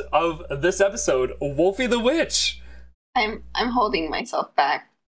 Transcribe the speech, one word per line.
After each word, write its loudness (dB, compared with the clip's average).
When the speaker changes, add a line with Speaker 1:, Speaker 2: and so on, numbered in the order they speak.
Speaker 1:
of 2
this 0
episode, 2
Wolfie 2
the 2
Witch. 0
Speaker 2:
I'm, -2
I'm 0
holding 0
myself -4
back 0